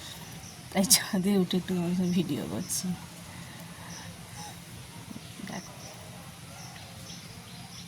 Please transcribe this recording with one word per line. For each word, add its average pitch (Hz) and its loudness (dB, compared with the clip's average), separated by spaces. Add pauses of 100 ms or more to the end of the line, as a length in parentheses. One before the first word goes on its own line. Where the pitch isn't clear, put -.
(680)
তাই 190 6 (100)
ছাদে 190 6 (100)
উঠে 180 6
একটু 180 2 (440)
ভিডিও 147 4 (100)
করছি। - 0 (2750)
দেখো - -6 (2250)